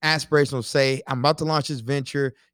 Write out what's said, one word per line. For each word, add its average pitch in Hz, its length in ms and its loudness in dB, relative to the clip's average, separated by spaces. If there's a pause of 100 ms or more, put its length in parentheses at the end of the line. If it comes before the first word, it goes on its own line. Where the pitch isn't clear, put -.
aspirational 147 580 2
to - 20 -8
say, 135 440 2
"I'm 135 120 -4
about 147 180 2
to 165 80 -4
launch 156 240 0
this 143 100 -6
venture. 135 540 -4 (200)